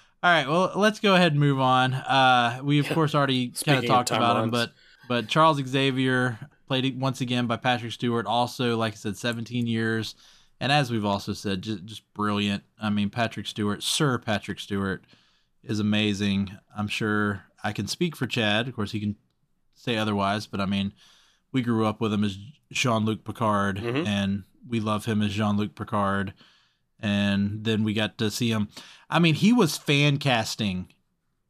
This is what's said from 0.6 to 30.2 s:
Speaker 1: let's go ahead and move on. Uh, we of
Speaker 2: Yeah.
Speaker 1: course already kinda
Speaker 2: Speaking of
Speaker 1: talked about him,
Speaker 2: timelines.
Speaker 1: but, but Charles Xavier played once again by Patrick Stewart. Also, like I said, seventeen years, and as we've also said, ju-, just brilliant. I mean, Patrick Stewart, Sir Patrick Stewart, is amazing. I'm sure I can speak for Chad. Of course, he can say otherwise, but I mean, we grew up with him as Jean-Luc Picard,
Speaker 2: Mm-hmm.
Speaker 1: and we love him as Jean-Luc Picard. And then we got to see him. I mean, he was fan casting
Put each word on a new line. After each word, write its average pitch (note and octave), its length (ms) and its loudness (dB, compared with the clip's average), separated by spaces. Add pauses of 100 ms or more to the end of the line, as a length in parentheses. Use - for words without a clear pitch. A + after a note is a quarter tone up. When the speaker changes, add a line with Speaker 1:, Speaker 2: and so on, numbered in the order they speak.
Speaker 1:
let's G#3 240 2
go G3 160 4
ahead F3 180 4
and C#3+ 60 2
move C#3+ 200 4
on. B2+ 340 4
Uh, B2+ 680 4
we D3 160 2
of C#3 80 0
Speaker 2:
Yeah. D#3 60 -2
Speaker 1:
course D#3 200 2
already C3+ 360 2
kinda - 80 -16
Speaker 2:
Speaking C#3+ 220 2
of A#2+ 60 -2
Speaker 1:
talked B2 260 2
about A#2 320 2
him, A2+ 60 0
Speaker 2:
timelines. - 20 -4
Speaker 1:
but, A#2 220 0 (340)
but A#2+ 200 -2
Charles D#3 360 4
Xavier B2+ 760 0 (280)
played C3 320 -2
once C3 220 -4
again B2 240 -2
by A2+ 120 -2
Patrick A#2+ 340 -2
Stewart. A#2 340 -2
Also, A#2+ 520 0
like A2 160 -2
I - 20 -20
said, G#2 220 -6
seventeen A#2 500 -4
years, A2+ 480 -2 (440)
and B2+ 120 -2
as C#3+ 180 0
we've A2 160 -2
also G2+ 280 -2
said, G2 280 -6
ju-, G#2+ 200 -6
just A2 200 -16 (120)
brilliant. G#2 500 -2 (160)
I G#2+ 100 -4
mean, G#2 200 0
Patrick A2+ 360 -4
Stewart, G#2 380 -4
Sir C3+ 340 0
Patrick G#2 420 -4
Stewart, G2 460 -4 (580)
is G#2+ 160 -4
amazing. G#2 800 0 (180)
I'm G#2 120 -4
sure G#2 560 -2 (200)
I G#2 100 -4
can G#2 140 -6
speak F3 280 -4
for C3 100 -6
Chad. A2 420 0
Of B2 80 -10
course, G#2 160 -4
he G#2+ 80 -4
can G#2 160 -4 (600)
say A#2+ 220 -4
otherwise, G#2 500 0
but G2+ 120 -6
I G2 60 0
mean, G2 280 -2 (580)
we C3 100 0
grew A2+ 240 2
up G#2+ 160 -2
with A2 120 0
him G#2 100 2
as G2 140 -2 (340)
Jean-Luc A2 520 0
Picard, G2+ 540 0
Speaker 2:
Mm-hmm. B2 300 -2
Speaker 1:
and G2+ 360 0 (240)
we A#2 120 -2
love G#2+ 260 -2
him G#2+ 160 0
as G#2 120 0
Jean-Luc G#2 420 0
Picard. G2 580 -2 (640)
And G2+ 680 0
then A2 180 2
we G#2+ 100 0
got G#2+ 260 -2
to G#2+ 120 0
see A#2+ 180 -2
him. G#2+ 200 0 (400)
I D#3+ 100 2
mean, E3 160 4
he F#3+ 160 4
was A3 260 4
fan C#3+ 400 2
casting A2 680 0 (640)